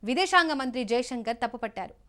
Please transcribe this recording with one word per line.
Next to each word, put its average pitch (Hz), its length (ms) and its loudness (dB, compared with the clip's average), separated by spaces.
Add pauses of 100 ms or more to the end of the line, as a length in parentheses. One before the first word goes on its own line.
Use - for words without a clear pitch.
విదేశాంగ 330 500 4
మంత్రి 254 300 -2
జయశంకర్ 233 540 -2
తప్పుపట్టారు. 226 560 -6 (160)